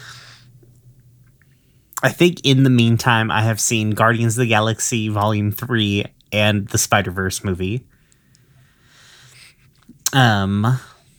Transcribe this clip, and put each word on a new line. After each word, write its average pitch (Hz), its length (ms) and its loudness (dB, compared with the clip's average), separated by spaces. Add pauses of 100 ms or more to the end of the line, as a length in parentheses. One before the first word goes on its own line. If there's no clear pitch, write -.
(2000)
I 135 60 2
think 175 360 2
in 135 180 4
the 131 60 4
meantime, 117 640 2
I 101 100 0
have 110 180 0
seen 110 320 -2
Guardians 113 460 0
of 127 60 0
the 117 60 0
Galaxy 110 600 -2
Volume 104 420 0
three 104 540 -2 (260)
and 104 360 0
the - 100 -4
Spider-Verse 95 680 -2
movie. 95 400 -4 (2250)
Um, 107 680 2 (400)